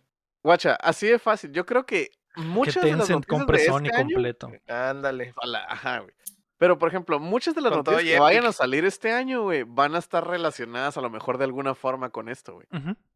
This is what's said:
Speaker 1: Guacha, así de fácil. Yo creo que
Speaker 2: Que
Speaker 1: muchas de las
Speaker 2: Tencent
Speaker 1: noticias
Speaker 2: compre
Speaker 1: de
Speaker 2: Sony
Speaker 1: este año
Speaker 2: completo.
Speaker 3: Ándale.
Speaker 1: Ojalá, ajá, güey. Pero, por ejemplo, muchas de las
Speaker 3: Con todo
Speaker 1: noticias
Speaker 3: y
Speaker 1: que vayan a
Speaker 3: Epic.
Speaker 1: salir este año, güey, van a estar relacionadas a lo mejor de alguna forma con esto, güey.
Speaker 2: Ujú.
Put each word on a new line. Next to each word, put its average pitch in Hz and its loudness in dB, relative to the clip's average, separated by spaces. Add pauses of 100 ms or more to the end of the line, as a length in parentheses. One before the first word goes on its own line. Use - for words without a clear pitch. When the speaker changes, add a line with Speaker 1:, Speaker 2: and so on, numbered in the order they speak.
(440)
Speaker 1:
Guacha, 170 4
así 170 0
de 233 6
fácil. 214 -2
Yo 262 -4
creo 254 0
que 180 -4 (240)
Speaker 2:
Que 165 -10
Speaker 1:
muchas 180 -2
de 226 4
las 196 2
Speaker 2:
Tencent - -2 (200)
Speaker 1:
noticias 151 0
Speaker 2:
compre 156 0
Speaker 1:
de 151 4
Speaker 2:
Sony 147 0
Speaker 1:
este 143 0
año 285 0
Speaker 2:
completo. 123 -4 (160)
Speaker 3:
Ándale. 131 -6
Speaker 1:
Ojalá, 117 -6
ajá, 123 -6
güey. 95 -16 (440)
Pero, 175 6
por 165 2
ejemplo, 170 -2
muchas 220 -2
de 330 -4
las 233 2
Speaker 3:
Con 147 0
todo - 2
Speaker 1:
noticias 165 2
Speaker 3:
y 165 6
Speaker 1:
que 175 6
vayan 226 8
a 240 2
Speaker 3:
Epic. 208 -2
Speaker 1:
salir 135 2
este 220 -2
año, 254 -2
güey, 160 0
van 139 0
a 175 0
estar 170 -2
relacionadas 139 -4
a 139 -6
lo 120 -4
mejor 117 -4
de 135 -2
alguna 135 -4
forma 131 -4
con 113 -10
esto, - -14
güey. - -20
Speaker 2:
Ujú. 165 -6 (200)